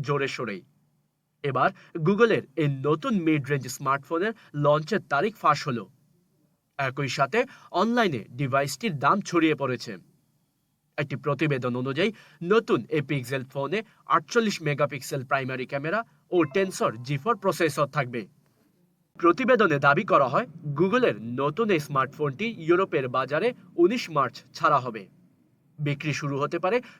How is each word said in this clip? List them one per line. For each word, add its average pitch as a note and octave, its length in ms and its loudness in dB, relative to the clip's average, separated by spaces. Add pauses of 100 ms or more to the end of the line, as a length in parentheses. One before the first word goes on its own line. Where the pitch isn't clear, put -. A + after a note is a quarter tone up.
জোরে C#3 260 -2
সোরেই। A2 340 -8 (800)
এবার C#3+ 280 2 (240)
Google-এর F3+ 480 4 (120)
এই D3+ 120 2
নতুন D#3 520 0
মিড D#3 300 0
রেঞ্জ C3 180 -2
স্মার্টফোনের D3 680 -4 (200)
লঞ্চের D3+ 460 2 (100)
তারিখ E3 260 0
ফাঁস D3 320 0
হলো। A#2 220 -6 (880)
একই C3+ 300 -2
সাথে D3+ 380 0 (260)
অনলাইনে G3 600 2
ডিভাইসটির C#3 680 -2
দাম E3 220 2
ছড়িয়ে D#3+ 340 2
পড়েছে। B2 420 -6 (1000)
একটি C#3+ 180 -4
প্রতিবেদন C#3 600 -2
অনুযায়ী, C3+ 380 -2 (300)
নতুন G3 460 2
এই D#3 120 0
পিক্সেল C3 440 -4
ফোনে C#3+ 380 -6 (220)
আটচল্লিশ G3 560 0
মেগাপিক্সেল C#3+ 640 -2
প্রাইমারি C3 400 -4
ক্যামেরা D#3+ 380 -4 (280)
ও E3+ 120 4
Tensor D3+ 600 -2
জি C#3 140 -4
ফোর G#3+ 200 0
প্রসেসর D#3+ 500 0
থাকবে। B2 400 -4 (880)
প্রতিবেদনে G3 640 4
দাবি D3 240 4
করা D3 240 4
হয়, F#3+ 200 0 (280)
Google-এর F#3+ 460 2
নতুন C#3+ 480 -2
এই E3+ 100 2
স্মার্টফোনটি C#3+ 680 -2
ইউরোপের F3 600 0
বাজারে C#3 460 0 (220)
উনিশ B3 340 4
মার্চ C#3 340 -2 (100)
ছাড়া D3+ 260 2
হবে। A2 280 -8 (720)
বিক্রি C#3+ 340 -2
শুরু C#3+ 260 -4
হতে D3 200 -2
পারে G3 220 0 (180)